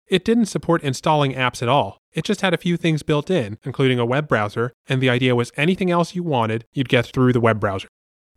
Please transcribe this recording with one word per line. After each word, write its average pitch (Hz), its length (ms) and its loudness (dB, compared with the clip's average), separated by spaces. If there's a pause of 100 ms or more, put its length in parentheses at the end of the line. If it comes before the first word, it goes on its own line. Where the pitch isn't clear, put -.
it 185 180 0
didn't 226 220 2
support 165 360 -2
installing 147 500 0
apps 127 280 -2
at 117 80 -2
all. 123 280 0 (160)
It 160 120 -6
just - 180 -4
had 190 100 0
a 170 60 -2
few 175 180 -2
things 160 260 -2
built 147 280 -2
in, 110 340 -2
including 131 340 0
a 120 60 0
web 135 240 -2
browser, 113 440 -2 (140)
and 131 140 -2
the 131 100 2
idea 123 240 2
was 120 220 -2
anything 180 340 0
else 175 240 0
you 180 80 -6
wanted, 113 500 -2
you'd 131 160 -4
get 120 180 2
through 127 260 2
the 123 80 2
web 113 180 4
browser. 98 300 -4 (480)